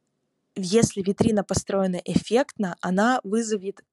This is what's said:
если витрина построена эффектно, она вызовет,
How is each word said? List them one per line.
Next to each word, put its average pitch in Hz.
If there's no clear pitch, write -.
если 202
витрина 202
построена 190
эффектно, 202
она 202
вызовет, 202